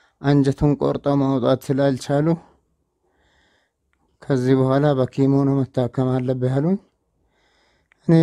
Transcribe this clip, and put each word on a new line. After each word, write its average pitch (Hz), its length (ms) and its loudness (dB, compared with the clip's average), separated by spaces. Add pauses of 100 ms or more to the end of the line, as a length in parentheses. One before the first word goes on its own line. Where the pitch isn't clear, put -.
(220)
አንጀቱን 143 540 2
ቆርጠው 143 400 -2
ማውጣት 131 460 0
ስላልቻሉ 139 640 -2 (2000)
ከዚህ 131 340 0
በኋላ 131 380 2
በኪሞ 135 480 0
ነው 139 140 0
መታከም 127 520 -2
አለብህ 127 440 -2
ያሉኝ። 156 240 0 (1300)
እኔ 165 140 6